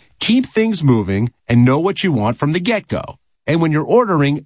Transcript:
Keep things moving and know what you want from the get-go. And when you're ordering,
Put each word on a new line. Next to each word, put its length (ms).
Keep 240
things 360
moving 520
and 200
know 160
what 240
you 80
want 240
from 160
the 80
get-go. 560
And 160
when 120
you're 100
ordering, 640